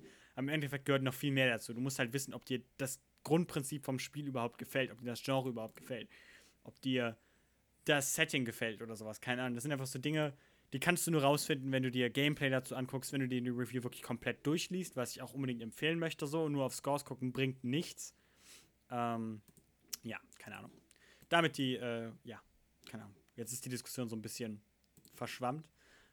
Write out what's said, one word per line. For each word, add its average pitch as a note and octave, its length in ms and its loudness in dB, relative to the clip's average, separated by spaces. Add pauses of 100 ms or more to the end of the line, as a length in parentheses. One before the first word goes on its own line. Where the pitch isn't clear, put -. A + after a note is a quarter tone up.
(340)
Aber C3 100 -2
im C#3 40 0
Endeffekt C#3+ 380 0
gehört C3+ 160 6
noch C3 100 2
viel C#3+ 200 0
mehr C3 180 6
dazu. A#2 240 -2
Du A2+ 80 -6
musst C3+ 160 -2
halt B2 160 2
wissen, C3+ 180 -4
ob A#2 140 -10
dir B2 160 -2 (160)
das C3+ 200 -4 (260)
Grundprinzip D3+ 600 2
vom C3 140 0
Spiel C#3+ 280 -6
überhaupt B2 300 -2
gefällt, - 340 0
ob - 100 -14
dir A#2+ 60 -8
das A#2+ 160 -4
Genre C3+ 280 2
überhaupt A2+ 260 -8
gefällt, A2+ 320 -8 (540)
ob - 180 -20
dir B2 380 2 (640)
das C#3+ 300 4
Setting D3+ 320 2
gefällt A2+ 340 -2
oder A2+ 160 -8
sowas, G#2+ 240 -8
keine B2 220 0
Ahnung. B2 140 0
Das A#2+ 80 -6
sind D3+ 80 -2
einfach C3+ 140 -2
so C3+ 120 -6
Dinge, D3+ 340 0 (400)
die C3+ 80 -2
kannst E3+ 260 4
du E3+ 40 0
nur D#3+ 120 6
rausfinden, C#3 480 4
wenn C3 120 4
du C3 80 2
dir B2 180 2
Gameplay C#3+ 400 2
dazu C3 260 2
anguckst, B2+ 380 -4
wenn C#3 80 2
du C3 80 2
dir B2+ 140 2
die B2 80 0
Review B2 320 -2
wirklich A#2+ 180 -8
komplett - 460 -2
durchliest, F3 500 -2
was B2 140 -2
ich - 100 -10
auch B2+ 140 -10
unbedingt C3 260 -2
empfehlen D3+ 380 0
möchte, D#3+ 280 -2
so, D#3 220 0
nur C#3+ 160 2
auf B2+ 100 -2
Scores C#3 300 0
gucken B2+ 300 -4
bringt C3 300 0
nichts. C#3 500 -2 (760)
Ähm, A2+ 520 -2 (600)
ja, G#2+ 160 -8 (200)
keine G#2 180 -12
Ahnung. G#2 140 -12 (580)
Damit E3 300 6
die, C3 160 2
äh, A#2 360 -2 (140)
ja, A2 160 -14 (480)
keine A2 140 -12
Ahnung. G2+ 140 -18 (200)
Jetzt A2+ 160 -8
ist B2 120 -8
die - 40 -6
Diskussion B2 400 -4
so A2 60 -4
ein A2 80 -4
bisschen A2 400 -6 (520)
verschwammt, B2+ 540 -4 (440)